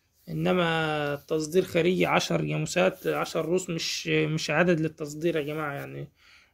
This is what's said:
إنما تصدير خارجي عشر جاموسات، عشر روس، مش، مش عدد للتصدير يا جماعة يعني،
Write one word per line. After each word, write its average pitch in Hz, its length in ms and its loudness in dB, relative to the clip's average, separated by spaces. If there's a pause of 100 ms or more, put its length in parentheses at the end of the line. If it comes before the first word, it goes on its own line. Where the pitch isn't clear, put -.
(280)
إنما 160 880 0 (140)
تصدير 160 340 2
خارجي 175 440 2
عشر 165 380 2
جاموسات، 156 600 0
عشر 156 400 -2
روس، 180 240 -2
مش، - 380 -4
مش 156 420 0
عدد 170 300 4
للتصدير 156 560 -2
يا 151 60 0
جماعة 151 300 -4
يعني، 139 360 -10 (460)